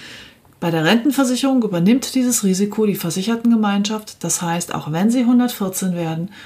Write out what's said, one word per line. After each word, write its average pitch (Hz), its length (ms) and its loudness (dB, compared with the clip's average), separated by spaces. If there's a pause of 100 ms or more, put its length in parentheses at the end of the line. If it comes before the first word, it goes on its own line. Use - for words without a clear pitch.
(580)
Bei 175 120 -2
der 160 140 0
Rentenversicherung 247 800 2
übernimmt 196 520 2
dieses 247 300 0
Risiko 202 400 0
die 202 100 0
Versichertengemeinschaft. 214 1300 -2
Das 170 200 -4
heißt, 170 320 -4
auch 151 180 -6
wenn 185 180 2
Sie 247 140 2
hundertvierzehn 226 680 0
werden, 165 380 -4 (140)